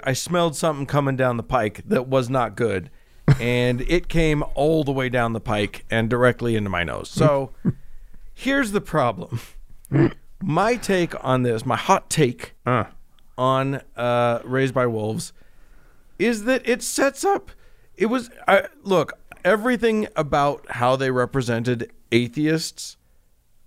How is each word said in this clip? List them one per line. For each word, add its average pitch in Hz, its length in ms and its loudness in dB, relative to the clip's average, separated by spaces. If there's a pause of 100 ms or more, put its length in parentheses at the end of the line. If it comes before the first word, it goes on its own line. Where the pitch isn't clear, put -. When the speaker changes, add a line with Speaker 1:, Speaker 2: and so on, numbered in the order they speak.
Speaker 1:
I 135 80 0
smelled 170 440 0
something 147 300 -2
coming 139 300 0
down 127 200 2
the 113 60 -4
pike 110 440 -2
that 123 200 0
was 131 240 0
not 117 260 0
good. 98 340 -2 (360)
Speaker 2:
<laughs> 131 140 6
Speaker 1:
And 123 420 0
it 175 260 0
came 156 360 2 (100)
all 156 300 2
the 139 80 0
way 131 160 -2
down 117 240 0
the 110 80 -4
pike 104 500 -2
and 113 180 2
directly 120 460 2
into 104 160 -2
my 87 140 0
nose. 58 260 -6
So 139 420 2 (400)
Speaker 2:
<laughs> - 420 -14
Speaker 1:
here's 269 360 0
the 202 100 -2
problem. 120 600 -2 (1000)
My 196 360 2
take 185 360 0 (120)
on 127 180 2
this, 117 240 -2
my 120 100 0
hot - 320 0
take - 460 0 (100)
Speaker 2:
Uh. 123 200 2 (520)
Speaker 1:
on, 131 440 0 (160)
uh, 120 480 0
Raised 131 300 0
by 127 120 2
Wolves, 110 460 -4 (880)
is 214 240 0
that 254 240 2
it 240 160 0
sets 277 400 -2
up, 392 260 -2 (460)
it 214 100 0
was, 233 240 -2 (160)
I, 196 220 4 (160)
look, 185 300 2 (300)
everything 220 720 2
about 143 560 0
how 123 240 2
they 135 160 0
represented 120 800 0 (220)
atheists 151 840 0 (720)